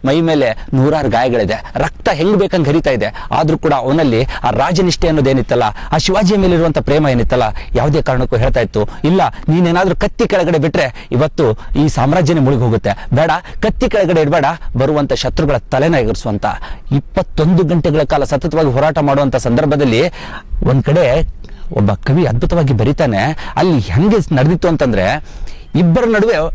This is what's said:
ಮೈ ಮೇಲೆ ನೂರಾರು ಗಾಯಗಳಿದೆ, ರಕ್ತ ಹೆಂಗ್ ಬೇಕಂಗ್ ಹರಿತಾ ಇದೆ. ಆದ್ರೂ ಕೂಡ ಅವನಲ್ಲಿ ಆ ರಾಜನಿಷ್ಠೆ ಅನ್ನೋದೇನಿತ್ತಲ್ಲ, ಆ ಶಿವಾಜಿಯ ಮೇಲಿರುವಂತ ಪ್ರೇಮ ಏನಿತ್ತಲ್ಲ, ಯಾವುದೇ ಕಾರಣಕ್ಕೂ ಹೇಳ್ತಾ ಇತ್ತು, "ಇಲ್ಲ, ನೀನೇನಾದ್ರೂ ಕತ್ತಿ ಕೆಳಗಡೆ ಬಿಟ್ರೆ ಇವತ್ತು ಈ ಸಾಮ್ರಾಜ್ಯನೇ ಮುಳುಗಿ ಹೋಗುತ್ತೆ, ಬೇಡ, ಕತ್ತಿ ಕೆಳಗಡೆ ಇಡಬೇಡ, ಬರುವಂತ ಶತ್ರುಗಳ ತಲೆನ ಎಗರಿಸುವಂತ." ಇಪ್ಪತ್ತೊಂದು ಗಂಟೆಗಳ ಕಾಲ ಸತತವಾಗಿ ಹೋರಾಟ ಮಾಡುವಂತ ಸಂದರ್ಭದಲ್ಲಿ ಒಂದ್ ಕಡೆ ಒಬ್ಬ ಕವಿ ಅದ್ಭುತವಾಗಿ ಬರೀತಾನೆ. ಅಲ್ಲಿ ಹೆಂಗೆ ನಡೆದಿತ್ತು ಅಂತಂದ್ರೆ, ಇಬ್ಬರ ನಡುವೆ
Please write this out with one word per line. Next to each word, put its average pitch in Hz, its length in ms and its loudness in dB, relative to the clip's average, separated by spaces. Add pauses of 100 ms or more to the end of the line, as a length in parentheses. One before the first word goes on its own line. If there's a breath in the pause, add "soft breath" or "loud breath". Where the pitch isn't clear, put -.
ಮೈ 143 160 0
ಮೇಲೆ 147 540 0
ನೂರಾರು 143 340 0
ಗಾಯಗಳಿದೆ, 117 640 -2
ರಕ್ತ 151 340 -4
ಹೆಂಗ್ 190 280 0
ಬೇಕಂಗ್ 180 320 0
ಹರಿತಾ 147 220 0
ಇದೆ. 107 400 -4
ಆದ್ರೂ 156 280 0
ಕೂಡ 156 160 0
ಅವನಲ್ಲಿ 131 500 0
ಆ - 260 -4
ರಾಜನಿಷ್ಠೆ 170 580 0
ಅನ್ನೋದೇನಿತ್ತಲ್ಲ, 131 540 0 (300 loud breath)
ಆ 160 60 0
ಶಿವಾಜಿಯ 190 380 2
ಮೇಲಿರುವಂತ 170 420 2
ಪ್ರೇಮ 147 300 2
ಏನಿತ್ತಲ್ಲ, 123 340 2 (320 loud breath)
ಯಾವುದೇ 143 280 2
ಕಾರಣಕ್ಕೂ 127 340 0
ಹೇಳ್ತಾ 123 240 2
ಇತ್ತು, 104 280 -2 (160 loud breath)
"ಇಲ್ಲ, 180 160 4 (280 loud breath)
ನೀನೇನಾದ್ರೂ 175 460 2
ಕತ್ತಿ - 340 0
ಕೆಳಗಡೆ 170 300 2
ಬಿಟ್ರೆ 147 540 -2
ಇವತ್ತು 123 460 0 (260 loud breath)
ಈ 156 40 4
ಸಾಮ್ರಾಜ್ಯನೇ 151 520 2
ಮುಳುಗಿ 131 220 2
ಹೋಗುತ್ತೆ, 110 520 -2
ಬೇಡ, 160 160 2 (300 loud breath)
ಕತ್ತಿ 220 280 0
ಕೆಳಗಡೆ 180 320 2
ಇಡಬೇಡ, 151 240 2 (320 loud breath)
ಬರುವಂತ 143 360 0
ಶತ್ರುಗಳ 135 440 -2
ತಲೆನ 139 380 0
ಎಗರಿಸುವಂತ." 110 520 -2 (460 loud breath)
ಇಪ್ಪತ್ತೊಂದು 170 720 0
ಗಂಟೆಗಳ 156 380 0
ಕಾಲ 143 220 0
ಸತತವಾಗಿ 151 440 0
ಹೋರಾಟ 143 300 0
ಮಾಡುವಂತ 139 380 0
ಸಂದರ್ಭದಲ್ಲಿ 139 720 2 (540 loud breath)
ಒಂದ್ 127 200 2
ಕಡೆ 151 560 2 (340 loud breath)
ಒಬ್ಬ 101 200 0
ಕವಿ 143 340 0
ಅದ್ಭುತವಾಗಿ 135 460 0
ಬರೀತಾನೆ. 123 840 -2
ಅಲ್ಲಿ 170 220 2
ಹೆಂಗೆ 165 560 2
ನಡೆದಿತ್ತು 160 340 2
ಅಂತಂದ್ರೆ, 131 560 0 (500 loud breath)
ಇಬ್ಬರ 175 300 4
ನಡುವೆ 220 300 2 (200)